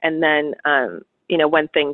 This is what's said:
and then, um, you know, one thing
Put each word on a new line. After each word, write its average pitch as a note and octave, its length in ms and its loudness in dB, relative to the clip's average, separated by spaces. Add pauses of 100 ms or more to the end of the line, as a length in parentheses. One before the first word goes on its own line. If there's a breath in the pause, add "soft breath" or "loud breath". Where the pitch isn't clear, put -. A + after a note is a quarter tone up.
and D#3+ 220 -2
then, D3+ 320 0 (100)
um, B2+ 360 -2 (280)
you F3 80 0
know, D#3 100 4
one D#3 200 0
thing D3 260 -2